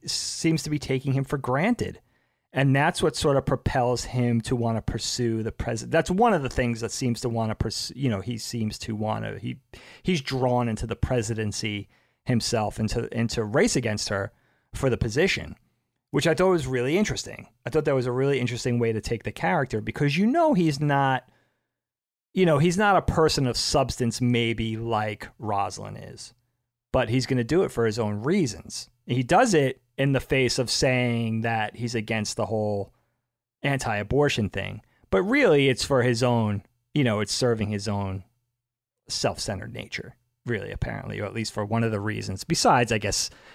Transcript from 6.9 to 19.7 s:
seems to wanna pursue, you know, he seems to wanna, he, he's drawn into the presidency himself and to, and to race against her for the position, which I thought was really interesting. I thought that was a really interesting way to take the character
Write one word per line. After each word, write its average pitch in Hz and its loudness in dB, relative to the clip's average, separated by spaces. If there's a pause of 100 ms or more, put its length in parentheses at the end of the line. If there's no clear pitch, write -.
seems 120 -2
to 127 -2
wanna 113 -2
pursue, - -4
you 135 -2
know, 101 0
he 113 -8
seems 110 -6
to - -6
wanna, 107 -4
he, 123 -8 (480)
he's 180 0
drawn 123 0
into 110 -4
the 113 -4
presidency 107 -4 (380)
himself 110 0
and 110 0
to, 117 -2
and 117 0
to 113 -2
race 156 2
against 110 -2
her 101 -4 (400)
for 135 0
the 113 2
position, 120 0 (540)
which 147 0
I 160 4
thought 185 4
was 160 2
really 131 0
interesting. 143 -4 (180)
I 120 -6
thought 147 0
that 143 2
was 123 2
a 123 -2
really 131 2
interesting 120 0
way 113 2
to 110 0
take 110 -4
the 110 -6
character 151 -2